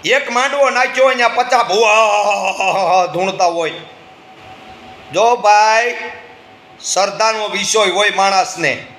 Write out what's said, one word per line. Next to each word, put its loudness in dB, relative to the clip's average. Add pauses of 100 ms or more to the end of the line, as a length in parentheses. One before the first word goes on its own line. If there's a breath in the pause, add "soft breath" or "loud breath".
એક 0
માંડવો 0
નાખ્યો 0
અહીંયા 2
પચાસ 0
ભૂવા 0
ધૂણતા -4
હોય. -2 (1400)
જો 2
ભાઈ, 2 (840)
શ્રદ્ધાનો -2
વિષય 0
હોય 0
માણસને -2 (120)